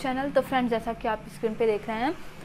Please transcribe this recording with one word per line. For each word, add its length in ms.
channel। 320
तो 60
फ्रेंड्स, 300
जैसा 220
कि 140
आप 180
स्क्रीन 200
पे 100
देख 220
रहे 100
हैं, 180